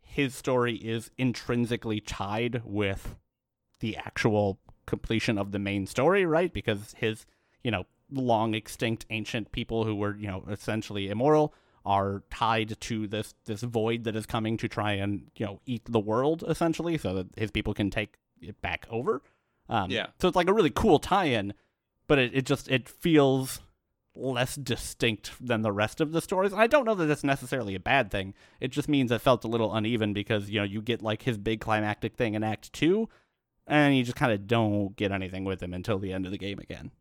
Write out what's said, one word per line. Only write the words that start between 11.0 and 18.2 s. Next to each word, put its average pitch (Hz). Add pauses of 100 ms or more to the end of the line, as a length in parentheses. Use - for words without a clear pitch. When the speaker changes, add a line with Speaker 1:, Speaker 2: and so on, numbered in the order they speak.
Speaker 1:
immoral 151 (320)
are 98
tied 110
to 107
this, 104 (120)
this 104
void 117
that 110
is 107
coming 113
to 117
try 104
and, 98
you 117
know, 98
eat 120
the 117
world, 127
essentially, 165
so 92
that 95 (100)
his 107
people 107
can 101
take 104 (260)